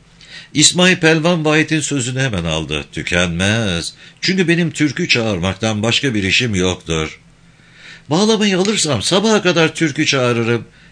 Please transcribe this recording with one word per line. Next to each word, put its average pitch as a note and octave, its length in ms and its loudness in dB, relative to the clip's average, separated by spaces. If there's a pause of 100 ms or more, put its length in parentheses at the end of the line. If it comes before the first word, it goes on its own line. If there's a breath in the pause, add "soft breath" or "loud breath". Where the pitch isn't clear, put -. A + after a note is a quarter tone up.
(540 loud breath)
İsmail F3 420 4
Pelvan D#3+ 500 2
Vahit'in D#3 340 2
sözünü C3 400 -4
hemen G#2+ 240 -2
aldı. D2+ 480 -4
"Tükenmez. F2 1000 -2 (280 loud breath)
Çünkü F#3 260 0
benim D#3+ 240 2
türkü D3+ 360 -2
çağırmaktan G#2 760 -2
başka A#2 300 0
bir G#2 100 -2
işim G#2 320 0
yoktur." F2 640 -2 (880 loud breath)
"Bağlamayı G3+ 480 2
alırsam E3+ 440 0
sabaha G3+ 400 2
kadar D#3+ 340 2
türkü D#3 300 -2
çağırırım. A#2+ 600 0 (260 soft breath)